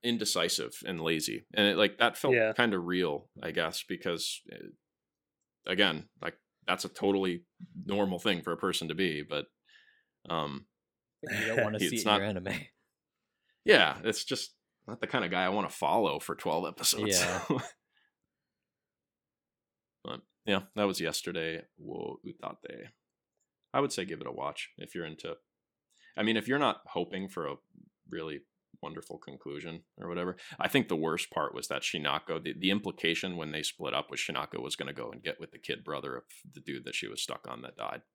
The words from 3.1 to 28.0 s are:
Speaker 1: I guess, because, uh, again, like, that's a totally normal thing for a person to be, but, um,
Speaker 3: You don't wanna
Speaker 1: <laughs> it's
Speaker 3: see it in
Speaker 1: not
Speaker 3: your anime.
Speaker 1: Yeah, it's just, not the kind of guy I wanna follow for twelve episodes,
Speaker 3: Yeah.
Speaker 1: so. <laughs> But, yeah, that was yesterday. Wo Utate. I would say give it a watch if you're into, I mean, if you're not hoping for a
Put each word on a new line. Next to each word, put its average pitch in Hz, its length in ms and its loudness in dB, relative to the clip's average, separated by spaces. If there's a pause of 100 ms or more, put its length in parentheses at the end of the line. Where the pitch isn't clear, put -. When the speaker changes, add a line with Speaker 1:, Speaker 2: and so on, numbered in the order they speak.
Speaker 1:
I 82 100 -4
guess, 82 320 -2
because, - 580 -4 (100)
uh, - 180 -14 (960)
again, 92 440 4 (120)
like, - 160 -6 (300)
that's 92 180 2
a 95 40 -6
totally 95 560 2 (400)
normal 98 340 2
thing 90 220 2
for 87 120 -2
a 82 40 -2
person 90 320 0
to 76 60 -2
be, 82 280 0
but, 73 240 -4 (840)
um, 73 380 -2 (640)
Speaker 3:
You 107 160 -2
don't 113 140 2
wanna 107 180 -2
Speaker 1:
<laughs> - 0 -
it's 120 100 2
Speaker 3:
see 120 120 -2
it 95 40 0
in 107 60 4
Speaker 1:
not - 20 8
Speaker 3:
your 104 100 4
anime. 95 440 -4 (960)
Speaker 1:
Yeah, 95 380 8
it's 107 200 0
just, - 320 -6 (340)
not 113 120 -8
the 110 60 -4
kind 117 180 2
of 87 60 -2
guy 92 120 4
I 92 60 4
wanna 101 200 0
follow 80 500 2
for - 160 -6
twelve 82 320 0
episodes, 107 480 0
Speaker 3:
Yeah. 90 320 2
Speaker 1:
so. 131 180 2
<laughs> - 40 -12 (2250)
But, - 180 -10 (240)
yeah, 98 160 2 (140)
that 104 100 4
was 95 160 0
yesterday. 82 640 -4 (140)
Wo - 480 -10
Utate. - 640 -12 (840)
I 135 80 4
would 143 100 0
say 92 140 -4
give 87 160 -8
it - 60 -8
a 64 40 -8
watch 71 460 -6
if - 180 -14
you're 85 100 -6
into, 80 300 -10 (840)
I 107 60 2
mean, 113 140 4
if 104 100 -2
you're 135 120 2
not 127 280 2
hoping 92 420 -4
for 82 180 -6
a 71 80 -6 (540)